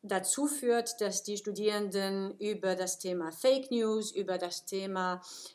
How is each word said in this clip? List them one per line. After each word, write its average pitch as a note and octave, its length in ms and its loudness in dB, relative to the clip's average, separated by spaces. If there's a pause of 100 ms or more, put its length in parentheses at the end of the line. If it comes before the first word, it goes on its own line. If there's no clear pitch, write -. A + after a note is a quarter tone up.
dazu G3 440 2
führt, A#3 540 0
dass G3 220 0
die G#3 140 -4
Studierenden G3 1040 0
über F#3+ 360 0
das F3+ 240 -2
Thema F3 340 -2
Fake C4 380 4
News, A3 420 2
über F#3 260 0
das F3 260 -6
Thema F#3+ 560 -2 (340)